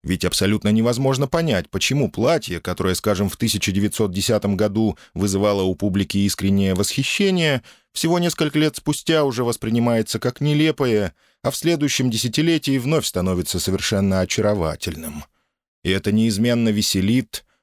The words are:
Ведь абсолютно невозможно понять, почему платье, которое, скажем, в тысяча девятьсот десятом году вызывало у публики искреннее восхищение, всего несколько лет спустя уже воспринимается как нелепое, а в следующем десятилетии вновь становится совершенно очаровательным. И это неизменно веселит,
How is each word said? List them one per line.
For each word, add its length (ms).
Ведь 220
абсолютно 460
невозможно 580
понять, 420
почему 400
платье, 520
которое, 340
скажем, 320
в 80
тысяча 380
девятьсот 400
десятом 420
году 420
вызывало 500
у 120
публики 440
искреннее 540
восхищение, 920
всего 260
несколько 420
лет 180
спустя 480
уже 180
воспринимается 760
как 200
нелепое, 760
а 100
в 40
следующем 540
десятилетии 680
вновь 280
становится 540
совершенно 600
очаровательным. 1040
И 60
это 220
неизменно 580
веселит, 760